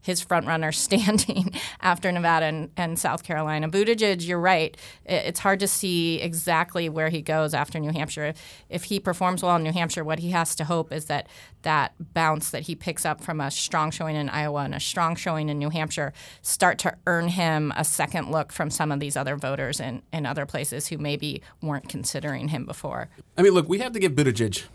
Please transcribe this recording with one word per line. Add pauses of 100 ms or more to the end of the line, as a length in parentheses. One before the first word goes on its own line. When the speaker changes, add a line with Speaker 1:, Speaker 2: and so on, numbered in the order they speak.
Speaker 1:
his
frontrunner
<laughs>
standing (280)
after
Nevada
and,
and
South
Carolina.
Buttigieg,
you're
right. (320)
I-,
it's
hard
to
see
exactly
where
he
goes
after
New
Hampshire. (380)
If
he
performs
well
in
New
Hampshire,
what
he
has
to
hope
is
that (360)
that (220)
bounce
that
he
picks
up
from
a
strong
showing
in
Iowa
and
a
strong
showing
in
New
Hampshire (300)
start
to (100)
earn
him
a
second
look
from
some
of
these
other
voters
in, (100)
in
other
places
who
maybe (180)
weren't
considering
him
before. (260)
Speaker 2:
I
mean,
look,
we
have
to
give
Buttigieg (120)